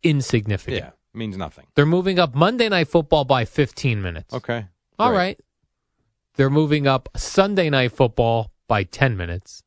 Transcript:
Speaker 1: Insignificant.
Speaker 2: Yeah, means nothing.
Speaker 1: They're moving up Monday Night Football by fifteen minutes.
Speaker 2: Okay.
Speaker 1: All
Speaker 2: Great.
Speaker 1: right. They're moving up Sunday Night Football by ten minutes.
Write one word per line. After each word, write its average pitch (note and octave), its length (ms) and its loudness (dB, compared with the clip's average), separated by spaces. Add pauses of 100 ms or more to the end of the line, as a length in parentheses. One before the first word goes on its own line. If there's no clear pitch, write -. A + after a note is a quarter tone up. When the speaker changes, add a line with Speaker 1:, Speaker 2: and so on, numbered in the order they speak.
Speaker 1:
Insignificant. A#2 800 -2
Speaker 2:
Yeah, - 80 -18 (220)
means A2 240 -10
nothing. - 380 -14
Speaker 1:
They're D3 100 4
moving F3+ 340 0
up D3+ 160 2
Monday A3 320 2
Night F3+ 220 0
Football D#3 340 2
by B2+ 220 2
fifteen B2+ 560 -2
minutes. F2 320 -10
Speaker 2:
Okay. A#2 320 -6 (320)
Speaker 1:
All A#3 120 2
Speaker 2:
Great. A3 80 2
Speaker 1:
right. F#3 220 -2 (960)
They're C3+ 140 2
moving D3 380 2
up C3 280 0
Sunday F#3+ 540 0
Night C3 220 2
Football A#2 600 0 (160)
by G#2 160 0
ten A#2+ 340 -2
minutes. F2 500 -10